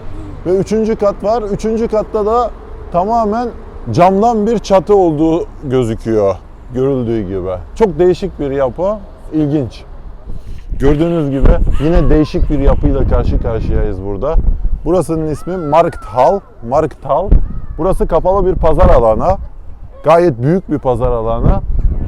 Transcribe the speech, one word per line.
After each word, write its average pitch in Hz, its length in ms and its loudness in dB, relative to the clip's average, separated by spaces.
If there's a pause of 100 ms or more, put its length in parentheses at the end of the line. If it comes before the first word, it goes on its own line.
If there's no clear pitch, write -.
(460)
ve 185 120 0
üçüncü 214 380 0
kat 202 280 -2
var. 214 180 0
Üçüncü 214 460 -2
katta 214 380 -2
da 226 260 0 (400)
tamamen 220 580 -2 (420)
camdan 196 560 4
bir 233 120 0
çatı 196 360 2
olduğu 160 500 2 (180)
gözüküyor, 113 720 0 (380)
görüldüğü 123 480 -2
gibi. 92 300 -6 (240)
Çok 180 240 0
değişik 180 400 0
bir 143 120 -4
yapı, 139 460 -2 (360)
ilginç. 147 500 -2 (960)
Gördüğünüz 151 500 2
gibi 135 200 4 (340)
yine 160 260 4
değişik 151 400 2
bir 143 100 2
yapıyla 139 480 2
karşı 123 340 2
karşıyayız 110 640 -2
burada. 104 300 -2 (500)
Burasının 160 420 0
ismi 165 300 -6
Markthal, 156 840 0 (300)
Markthal. 151 600 0 (480)
Burası 175 300 0
kapalı 180 380 2
bir 180 100 0
pazar 165 340 4
alanı. 131 480 4 (680)
Gayet 160 380 4
büyük 160 300 0
bir 147 80 0
pazar 123 320 0
alanı. 117 500 2 (460)